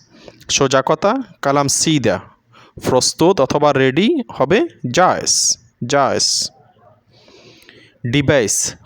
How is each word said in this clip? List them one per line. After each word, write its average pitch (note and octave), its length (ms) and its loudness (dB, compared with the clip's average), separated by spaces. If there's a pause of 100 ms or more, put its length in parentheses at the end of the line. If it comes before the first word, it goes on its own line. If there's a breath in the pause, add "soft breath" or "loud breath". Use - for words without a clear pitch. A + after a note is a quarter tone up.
(500 loud breath)
সোজা C3+ 360 2
কথা, G3 280 0 (280)
কালাম C#3 260 0
সিদা। A#2 520 0 (680 soft breath)
প্রস্তুত D#3 520 2
অথবা D3 320 2
রেডি C3+ 340 2 (260)
হবে F#3 340 0 (260)
জায়েজ, - 640 0 (300)
জায়েজ। A#2+ 600 0 (1600 loud breath)
ডিভাইস, C#3 600 0 (120)